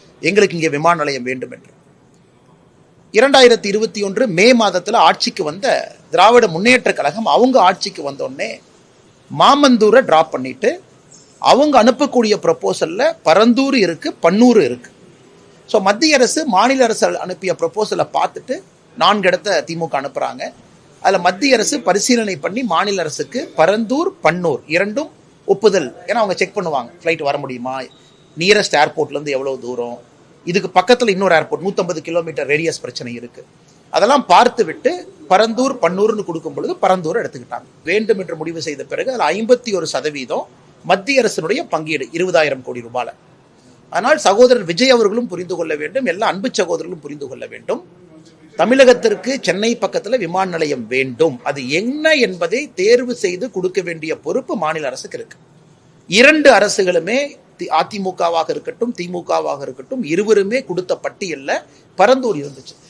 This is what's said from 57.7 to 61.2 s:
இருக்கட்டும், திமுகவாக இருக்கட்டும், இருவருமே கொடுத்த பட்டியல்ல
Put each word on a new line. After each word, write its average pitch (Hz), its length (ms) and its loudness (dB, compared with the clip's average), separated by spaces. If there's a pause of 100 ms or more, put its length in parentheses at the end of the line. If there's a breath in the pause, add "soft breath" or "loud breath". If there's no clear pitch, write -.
இருக்கட்டும், 165 480 -6
திமுகவாக 165 640 -6
இருக்கட்டும், 135 440 -10
இருவருமே 202 600 0
கொடுத்த 180 380 -6
பட்டியல்ல 165 600 -8 (360 soft breath)